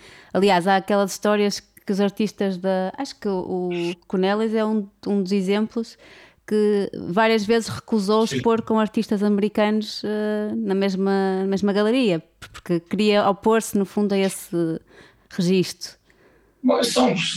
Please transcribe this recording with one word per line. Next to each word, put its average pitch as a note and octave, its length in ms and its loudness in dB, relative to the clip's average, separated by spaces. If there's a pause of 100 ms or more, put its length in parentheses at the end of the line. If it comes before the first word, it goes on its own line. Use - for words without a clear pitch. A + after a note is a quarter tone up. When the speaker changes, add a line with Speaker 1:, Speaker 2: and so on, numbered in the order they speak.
(320)
Speaker 1:
Aliás, F#3 340 2
há G3 80 4
aquelas G3 380 0
histórias G#3 480 0
que - 320 -10
os F#3+ 80 0
artistas G3 580 -2
da, F#3+ 400 -2
acho C#4 220 -10
que G#3 80 -6
o, F3+ 420 -4
o F3 260 -4 (120)
Cornelis G#3 460 0
é A3 100 0
um, G#3+ 240 -2 (180)
um G3+ 160 0
dos F3+ 80 -4
exemplos, G#3 680 -2 (480)
que G#3 460 0 (200)
várias A3 340 2
vezes A3+ 240 0
recusou G#3+ 580 0
Speaker 2:
Sim. A3+ 100 -2
Speaker 1:
expor A3+ 260 0
com A3 180 0
artistas G#3+ 420 -2
americanos, G#3 800 0
eh, G#3+ 540 -4
na G#3 180 -2
mesma, F#3+ 680 0
na F#3+ 40 -2
mesma G3 260 0
galeria, G#3 480 2 (200)
porque - 400 -4
queria G3+ 480 2
opor-se, A3 500 2
no G3 60 2
fundo, G3+ 300 -2
a G3 40 2
esse E3+ 600 -2 (500)
registro. - 680 -2 (640)
Speaker 2:
Bom, A#3+ 200 2
são A#3+ 320 2 (220)